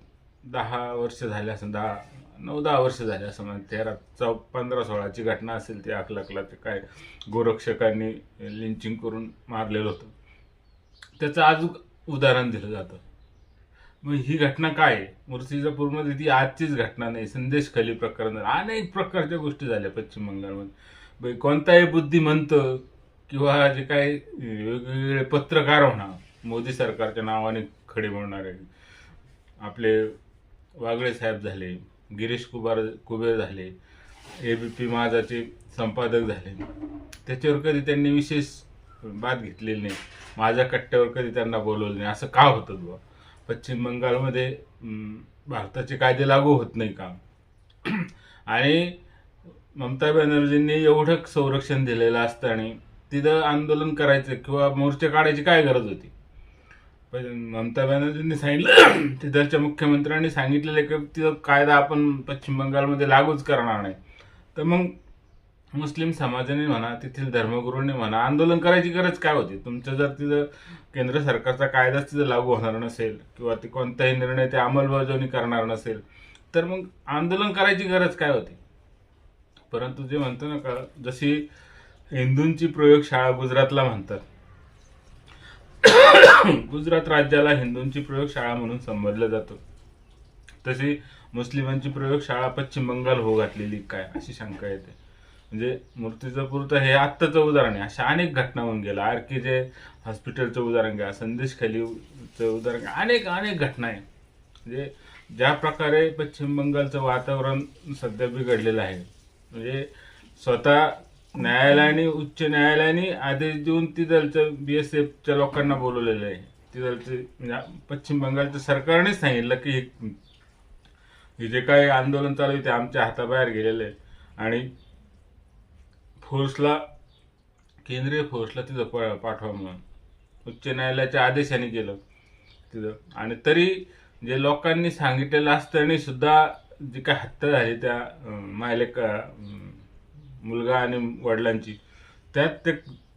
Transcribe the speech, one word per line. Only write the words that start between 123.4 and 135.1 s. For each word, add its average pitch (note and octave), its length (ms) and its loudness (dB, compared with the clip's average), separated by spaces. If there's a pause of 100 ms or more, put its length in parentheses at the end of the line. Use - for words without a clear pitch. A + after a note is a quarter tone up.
गेलेलं A2 360 -2
आहे G#2 80 -10 (460)
आणि A#2+ 320 -4 (1500)
फोर्सला, C#3 500 -2 (1120)
केंद्रीय C#3 440 -4
फोर्सला A#2+ 320 -6
तिथं B2+ 220 -6
प-, A2 380 -4
पाठवा G#2+ 300 -8
म्हणून F#2+ 240 -12 (680)
उच्च - 220 -12
न्यायालयाच्या C3 580 0
आदेशाने C3 420 0
केलं G#2+ 260 -6 (800)
तिथं. G#2+ 160 -8 (260)
आणि A2+ 180 -8 (120)
तरी F3+ 380 4 (420)
जे C3+ 160 -2
लोकांनी D#3+ 480 2
सांगितलेलं C#3+ 600 0